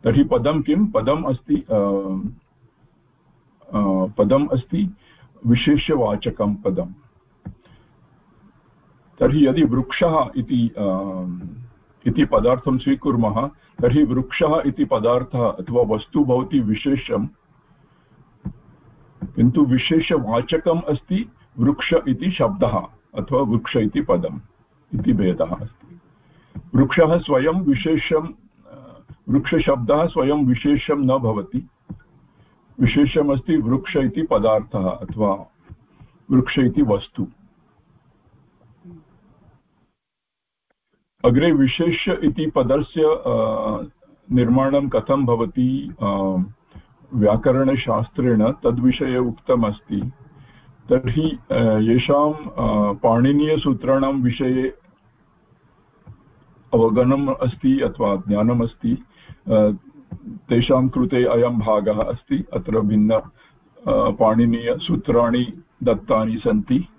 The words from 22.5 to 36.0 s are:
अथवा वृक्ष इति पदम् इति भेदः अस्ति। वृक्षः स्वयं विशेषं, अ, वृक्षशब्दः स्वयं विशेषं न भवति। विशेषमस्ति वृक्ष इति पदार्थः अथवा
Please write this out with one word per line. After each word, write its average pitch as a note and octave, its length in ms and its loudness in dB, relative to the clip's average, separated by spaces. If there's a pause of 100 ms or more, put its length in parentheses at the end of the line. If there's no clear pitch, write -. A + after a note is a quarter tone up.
अथवा B2 260 -2
वृक्ष A2+ 340 -2
इति A2 260 0
पदम् - 380 -2 (540)
इति A#3 200 0
भेदः G2 320 0
अस्ति। - 540 -14 (760)
वृक्षः D#3 420 4
स्वयं D3 360 0
विशेषं, D#3+ 720 0 (440)
अ, - 280 -20 (300)
वृक्षशब्दः C#3+ 760 0
स्वयं D3 380 0
विशेषं C#3+ 500 2
न C#3 120 0
भवति। A#2 600 -2 (1120)
विशेषमस्ति C#3+ 760 2
वृक्ष B2+ 380 -2
इति C3+ 260 0
पदार्थः G#2+ 680 0
अथवा G2+ 580 -4 (840)